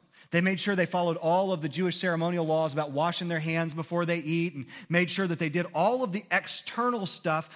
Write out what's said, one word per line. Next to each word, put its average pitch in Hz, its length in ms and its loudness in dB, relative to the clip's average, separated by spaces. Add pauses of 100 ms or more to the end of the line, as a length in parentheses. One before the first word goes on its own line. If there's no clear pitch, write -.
(300)
They 170 120 4
made 190 180 2
sure 202 160 0
they 175 100 2
followed 175 300 0
all 180 360 2
of 165 80 -2
the 156 80 -4
Jewish 165 280 -2
ceremonial 170 500 0
laws 160 260 2
about 147 200 -2
washing 170 340 0
their 170 140 0
hands 165 340 -2
before 170 320 -2
they 170 120 0
eat 165 360 0
and 135 120 -8 (220)
made 175 220 2
sure 190 160 0
that 170 140 -2
they 165 80 0
did 165 260 0
all 233 300 2
of 185 80 -4
the 208 180 -4
external 226 760 -2
stuff 160 500 -2